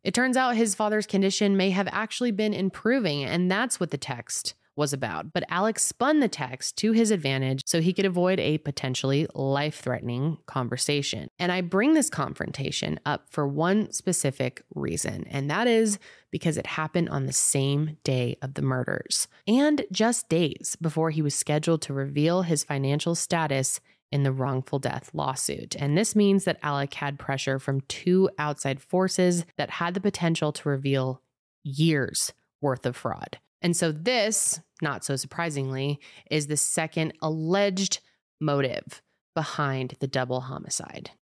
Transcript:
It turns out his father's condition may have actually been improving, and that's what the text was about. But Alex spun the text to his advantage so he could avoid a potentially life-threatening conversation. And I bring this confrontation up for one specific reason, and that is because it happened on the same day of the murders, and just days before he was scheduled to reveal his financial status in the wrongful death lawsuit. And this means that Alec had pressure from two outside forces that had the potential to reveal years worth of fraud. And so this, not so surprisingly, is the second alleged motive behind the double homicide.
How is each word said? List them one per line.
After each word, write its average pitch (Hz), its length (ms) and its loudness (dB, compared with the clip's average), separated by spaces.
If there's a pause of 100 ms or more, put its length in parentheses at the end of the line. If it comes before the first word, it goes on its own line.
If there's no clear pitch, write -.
It 185 120 -2
turns 254 240 2
out 254 180 2
his 220 180 4
father's 214 320 0
condition 196 520 4
may 190 120 4
have 185 200 0
actually 226 400 -2
been 214 240 0
improving, 190 720 0
and 180 260 2
that's 220 280 0
what 175 120 -2
the 147 80 -4
text - 560 -8 (220)
was 143 180 0
about. 117 400 -6
But 175 160 0
Alex 202 320 0
spun 302 380 2
the 247 80 4
text - 500 -6
to 220 140 2
his 220 180 6
advantage 135 560 0
so 165 160 2
he 180 100 4
could 196 140 0
avoid 180 340 2
a 147 160 2
potentially 139 760 -2
life-threatening 139 1120 -2
conversation. 127 800 -2 (100)
And 180 140 0
I 185 80 0
bring 190 320 2
this 311 160 4
confrontation - 960 -4
up 147 240 -2
for 147 180 -2
one 170 460 0
specific 131 680 -2 (120)
reason, - 540 -4
and 139 220 -4
that 196 160 0
is 226 320 4 (320)
because 160 260 -2
it - 100 -6
happened 160 440 -2
on 135 160 -2
the 135 80 -4
same 143 680 0
day 127 360 0
of 135 140 -8
the - 80 -4
murders, - 680 -2 (180)
and 277 460 4
just 226 380 0
days 165 500 0
before 160 300 0
he 156 100 0
was 147 140 0
scheduled 151 480 2
to - 100 -8
reveal 143 500 2
his 165 220 0
financial 143 500 0
status 147 680 0 (320)
in 139 120 2
the 135 80 2
wrongful 131 480 -2
death 135 320 -6
lawsuit. - 680 -4
And 143 180 2
this 220 200 2
means 196 280 6
that 165 200 -2
Alec 143 300 -2
had 143 220 -6
pressure 135 440 -2
from 135 220 0
two 185 460 2 (100)
outside 143 420 -2
forces 180 640 2 (120)
that - 140 -2
had 175 240 -4
the 196 60 -2
potential 165 520 0
to - 160 -6
reveal 135 540 0 (400)
years 147 680 0 (280)
worth 135 260 0
of 123 100 -2
fraud. - 420 -8 (240)
And 175 140 2
so 165 160 2
this, 214 640 0 (240)
not 143 220 -4
so 143 100 -2
surprisingly, 139 840 -4 (280)
is 147 200 -2
the 151 80 -2
second 160 560 -2 (100)
alleged 185 800 0 (400)
motive 143 600 -2 (360)
behind 135 640 -2
the 139 80 -2
double 127 320 -2
homicide. - 800 -10